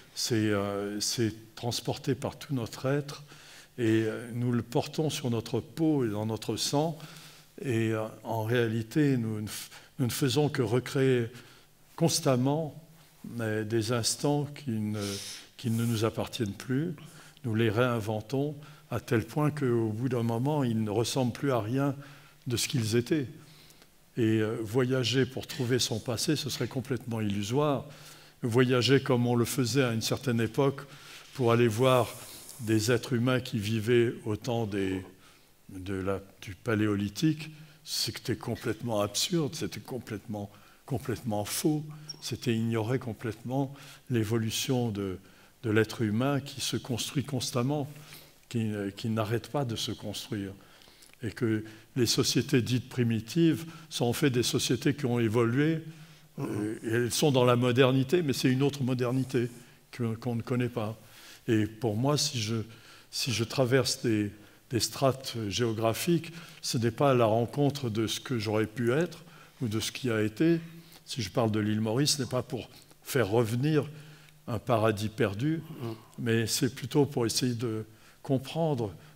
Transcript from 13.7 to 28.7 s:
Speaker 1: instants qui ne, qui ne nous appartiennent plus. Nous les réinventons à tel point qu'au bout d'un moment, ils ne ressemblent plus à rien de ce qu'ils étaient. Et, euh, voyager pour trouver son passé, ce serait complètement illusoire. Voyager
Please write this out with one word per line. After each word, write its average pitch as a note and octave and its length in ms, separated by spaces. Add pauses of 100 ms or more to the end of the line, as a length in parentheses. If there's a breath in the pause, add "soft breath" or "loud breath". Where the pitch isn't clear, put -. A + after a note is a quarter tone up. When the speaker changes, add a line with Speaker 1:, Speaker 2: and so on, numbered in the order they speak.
Speaker 1:
instants C#3+ 640
qui - 160
ne, G#2+ 300 (560 loud breath)
qui A#2+ 140
ne A2+ 140
nous A#2 200
appartiennent G#2+ 480
plus. D3 420 (500 loud breath)
Nous A2+ 100
les A2+ 160
réinventons A#2 840 (360 loud breath)
à A#2 100
tel A2 240
point D3+ 260
qu'au A#2+ 380
bout A2+ 200
d'un A#2 140
moment, B2+ 400
ils A2+ 200
ne G#2+ 80
ressemblent A#2 420
plus C#3 200
à A#2+ 80
rien C3 340 (520 loud breath)
de A#2+ 100
ce - 120
qu'ils A2+ 280
étaient. C3 300 (920 loud breath)
Et, A2 240
euh, A2 220
voyager B2+ 640
pour A#2 200
trouver B2 320
son A#2 200
passé, B2 380
ce B2+ 140
serait B2 180
complètement A#2 520
illusoire. A2 640 (580 loud breath)
Voyager B2+ 580